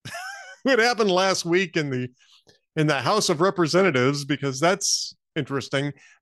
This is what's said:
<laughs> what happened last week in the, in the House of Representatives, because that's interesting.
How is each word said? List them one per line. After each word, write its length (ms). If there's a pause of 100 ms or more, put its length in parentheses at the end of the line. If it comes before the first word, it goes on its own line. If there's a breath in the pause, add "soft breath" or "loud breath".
<laughs> 600
what 160
happened 280
last 360
week 320
in 120
the, 200 (680 soft breath)
in 140
the 120
House 280
of 120
Representatives, 840
because 340
that's 560 (220)
interesting. 560 (300 soft breath)